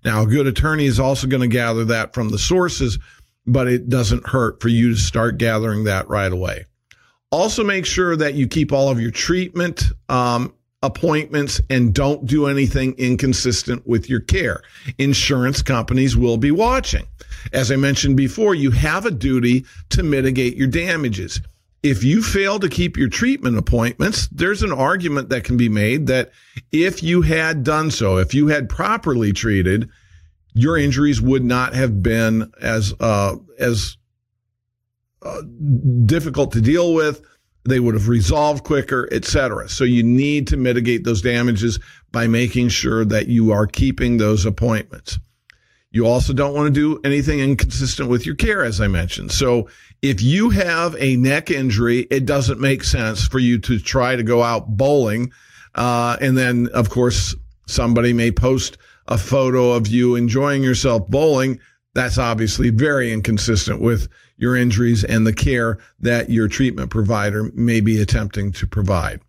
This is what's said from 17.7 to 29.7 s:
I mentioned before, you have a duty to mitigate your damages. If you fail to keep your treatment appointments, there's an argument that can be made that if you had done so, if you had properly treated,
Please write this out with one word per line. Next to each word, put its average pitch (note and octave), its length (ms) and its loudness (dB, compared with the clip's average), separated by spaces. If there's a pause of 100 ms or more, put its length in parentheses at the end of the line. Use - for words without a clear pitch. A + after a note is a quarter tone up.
I C#3 60 2
mentioned C#3 400 2
before, F3+ 380 2
you C#3 160 2
have D3+ 340 0
a A#3 60 0
duty B2+ 560 0 (240)
to - 120 2
mitigate C3 540 0
your C3 120 0
damages. C#3+ 760 -4 (400)
If C3 200 0
you D#3 200 2
fail G3 380 0
to F#3+ 100 0
keep F3 260 -4
your B2+ 140 0
treatment A3+ 480 -2
appointments, A#2+ 720 -2
there's F#3 340 -2
an G3+ 100 -2
argument C#3+ 560 -2
that B2+ 160 -4
can B2 140 -2
be A#2+ 100 2
made G#2+ 380 0
that B2+ 240 0 (420)
if E3+ 300 0
you E3+ 180 2
had D#3+ 420 0
done D3+ 280 0
so, F#2+ 260 0
if F#2 160 0
you D3 140 2
had D3 240 0
properly B2+ 640 0
treated, G2+ 520 0 (680)